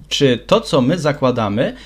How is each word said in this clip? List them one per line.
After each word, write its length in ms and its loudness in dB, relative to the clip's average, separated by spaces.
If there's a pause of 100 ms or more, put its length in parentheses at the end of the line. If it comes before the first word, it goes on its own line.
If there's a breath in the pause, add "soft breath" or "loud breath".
czy 380 2
to, 140 4
co 200 0
my 180 2
zakładamy, 760 -2 (120 loud breath)